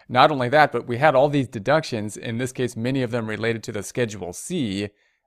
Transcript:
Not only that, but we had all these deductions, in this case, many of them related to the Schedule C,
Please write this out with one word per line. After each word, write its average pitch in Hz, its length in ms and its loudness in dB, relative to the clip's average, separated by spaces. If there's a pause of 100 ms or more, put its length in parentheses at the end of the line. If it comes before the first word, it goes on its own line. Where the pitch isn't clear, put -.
Not 131 220 6
only 127 180 0
that, 147 220 4
but 120 160 -4
we 120 100 -2
had 147 160 4
all 135 160 6
these 139 180 0
deductions, 117 680 -2
in 117 220 -6
this 127 120 -2
case, 123 240 -4
many 127 280 -2
of 113 80 -4
them 113 180 -4
related 110 340 -2
to - 80 -10
the 104 120 -6
Schedule 98 500 -4
C, 104 560 -4 (380)